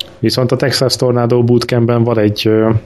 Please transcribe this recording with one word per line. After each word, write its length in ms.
Viszont 340
a 40
Texas 400
Tornado 460
Bootcampben 640
van 140
egy, 280
ö, 240